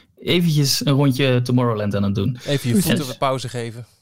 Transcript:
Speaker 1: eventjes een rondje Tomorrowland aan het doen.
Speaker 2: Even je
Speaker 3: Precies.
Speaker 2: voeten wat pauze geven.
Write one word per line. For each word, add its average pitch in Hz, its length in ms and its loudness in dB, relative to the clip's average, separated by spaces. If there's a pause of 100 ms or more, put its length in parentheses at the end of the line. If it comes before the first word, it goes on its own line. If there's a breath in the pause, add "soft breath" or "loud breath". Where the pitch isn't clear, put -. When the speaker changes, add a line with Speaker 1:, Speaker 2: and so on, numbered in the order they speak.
(200 loud breath)
Speaker 1:
eventjes 151 680 2
een 147 60 2
rondje 131 500 2
Tomorrowland 117 540 0
aan 101 60 0
het 101 120 0
doen. 123 220 -2
Speaker 2:
Even - 160 -10
je 139 60 0
Speaker 3:
Precies. 175 260 0
Speaker 2:
voeten 147 220 0
wat 123 120 -12
pauze 131 300 -2
geven. 117 380 -10 (160)